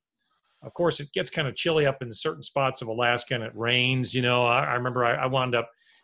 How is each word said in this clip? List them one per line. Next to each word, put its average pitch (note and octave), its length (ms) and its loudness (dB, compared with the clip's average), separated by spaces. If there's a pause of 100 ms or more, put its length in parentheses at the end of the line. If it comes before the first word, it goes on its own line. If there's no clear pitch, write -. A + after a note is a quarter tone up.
(640)
of - 100 -16
course, E3+ 260 0
it C#3+ 140 -12
gets F#3 160 -2
kind D3+ 180 -2
of A#2+ 80 -6
chilly D#3 300 2
up C3+ 160 0
in A#2 120 -10
certain D#3 300 -6
spots C3+ 380 -2
of A2+ 80 -8
Alaska, A#2+ 460 0
and A2+ 100 -4
it - 100 -10
rains. B2 580 2
You B2+ 80 0
know, B2 240 4
I, B2 200 4
I C3+ 80 0
remember B2 320 0
I, A#2+ 100 2
I C#3+ 120 -2
wound B2+ 280 0
up A#2 140 -2 (340)